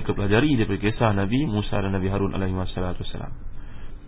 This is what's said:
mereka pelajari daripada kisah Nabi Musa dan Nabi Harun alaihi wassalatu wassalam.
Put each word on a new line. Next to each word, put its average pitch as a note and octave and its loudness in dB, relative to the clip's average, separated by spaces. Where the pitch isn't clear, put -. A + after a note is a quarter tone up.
mereka G2+ 0
pelajari A2 4
daripada G2+ 2
kisah A2 2
Nabi G2+ 2
Musa G#2 0
dan G2 0
Nabi F#2+ 0
Harun G2 0
alaihi F#2 0
wassalatu F2+ -2
wassalam. - -6